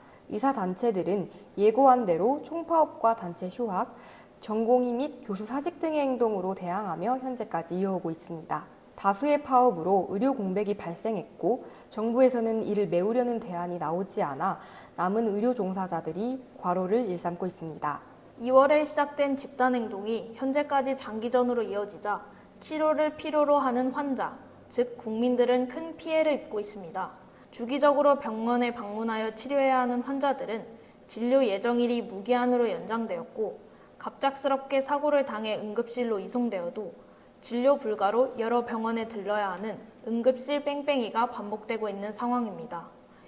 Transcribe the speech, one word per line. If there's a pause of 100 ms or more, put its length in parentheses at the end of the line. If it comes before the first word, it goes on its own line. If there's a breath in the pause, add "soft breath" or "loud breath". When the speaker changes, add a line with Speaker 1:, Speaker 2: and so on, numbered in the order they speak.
(280 loud breath)
Speaker 1:
의사단체들은 (280 loud breath)
예고한
대로
총파업과
단체
휴학, (460 loud breath)
전공의
및
교수
사직
등의
행동으로
대항하며
현재까지
이어오고
있습니다. (220)
다수의
파업으로
의료
공백이
발생했고 (260 loud breath)
정부에서는
이를
메우려는
대안이
나오지
않아 (380 loud breath)
남은
의료
종사자들이 (160)
과로를
일삼고
있습니다. (400)
Speaker 2:
이월에
시작된
집단행동이
현재까지
장기전으로
이어지자 (340 loud breath)
치료를
필요로
하는
환자, (300)
즉
국민들은
큰
피해를
입고
있습니다. (420 loud breath)
주기적으로
병원에
방문하여
치료해야
하는
환자들은 (420 loud breath)
진료
예정일이
무기한으로
연장되었고 (380 loud breath)
갑작스럽게
사고를
당해
응급실로
이송되어도 (340 loud breath)
진료
불가로
여러
병원에
들러야
하는 (260)
응급실
뺑뺑이가
반복되고
있는
상황입니다. (400 loud breath)